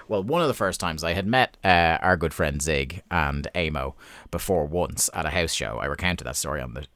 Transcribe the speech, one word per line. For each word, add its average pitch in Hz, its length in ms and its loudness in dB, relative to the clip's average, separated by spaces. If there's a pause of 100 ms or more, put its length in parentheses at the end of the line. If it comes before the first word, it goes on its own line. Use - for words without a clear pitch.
well, 101 160 -2
one 156 180 0
of 160 60 2
the 123 80 0
first 95 240 -2
times 82 240 -4
I 82 100 0
had 95 140 -2
met, 127 360 2
uh, 85 380 6
our 92 160 4
good 80 160 0
friend 73 260 0
Zig 73 520 0
and 71 440 0
Amo 76 380 -2 (380)
before 85 340 0
once 85 480 -2
at 80 140 -4
a - 20 -2
house 85 240 0
show. 57 260 -4
I 50 60 -6
recounted 87 400 -2
that 60 120 -6
story 71 220 -4
on 62 140 -8
the, 73 220 -10